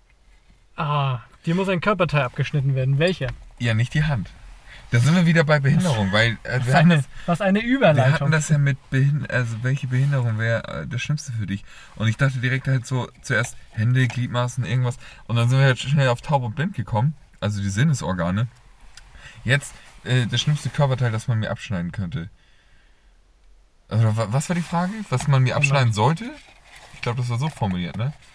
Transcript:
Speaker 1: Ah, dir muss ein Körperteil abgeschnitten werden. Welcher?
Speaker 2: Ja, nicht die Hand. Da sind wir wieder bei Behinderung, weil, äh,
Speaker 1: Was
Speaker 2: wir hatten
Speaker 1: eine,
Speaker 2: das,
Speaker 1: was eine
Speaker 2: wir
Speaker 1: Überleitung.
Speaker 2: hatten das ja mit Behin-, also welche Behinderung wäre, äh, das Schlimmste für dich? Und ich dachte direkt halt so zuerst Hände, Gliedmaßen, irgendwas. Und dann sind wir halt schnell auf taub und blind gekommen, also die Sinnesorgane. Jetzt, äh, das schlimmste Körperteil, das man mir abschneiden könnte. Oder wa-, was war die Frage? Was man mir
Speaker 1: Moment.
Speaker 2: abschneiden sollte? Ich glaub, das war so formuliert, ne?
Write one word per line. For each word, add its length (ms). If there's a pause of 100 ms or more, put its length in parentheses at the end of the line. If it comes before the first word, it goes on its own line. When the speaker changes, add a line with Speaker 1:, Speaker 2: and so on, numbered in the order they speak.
(760)
Speaker 1:
Ah, 440 (260)
dir 80
muss 140
ein 120
Körperteil 420
abgeschnitten 520
werden. 240
Welcher? 300 (300)
Speaker 2:
Ja, 160
nicht 200
die 100
Hand. 240 (640)
Da 100
sind 160
wir 100
wieder 180
bei 160
Behinderung, 520
weil, 320
äh, 160
Speaker 1:
Was 60
Speaker 2:
wir 80
hatten 180
Speaker 1:
eine, 100
Speaker 2:
das, 60 (180)
Speaker 1:
was 140
eine 220
Speaker 2:
wir 60
Speaker 1:
Überleitung. 440
Speaker 2:
hatten 180
das 180
ja 100
mit 200 (120)
Behin-, 380
also 340
welche 260
Behinderung 500
wäre, 440
äh, 40
das 160
Schlimmste 300
für 140
dich? 180 (320)
Und 120
ich 80
dachte 220
direkt 300
halt 180
so 220 (140)
zuerst 340 (160)
Hände, 340
Gliedmaßen, 580
irgendwas. 340 (280)
Und 100
dann 120
sind 100
wir 80
halt 140
schnell 280
auf 120
taub 240
und 100
blind 200
gekommen, 400 (260)
also 200
die 100
Sinnesorgane. 760 (960)
Jetzt, 320 (300)
äh, 220
das 140
schlimmste 300
Körperteil, 400
das 180
man 120
mir 100
abschneiden 400
könnte. 380 (1600)
Oder 260
wa-, 140
was 180
war 80
die 60
Frage? 300 (180)
Was 180
man 140
mir 120
Speaker 1:
Moment. 100
Speaker 2:
abschneiden 280
sollte? 380 (640)
Ich 60
glaub, 160
das 140
war 80
so 100
formuliert, 480
ne? 160 (220)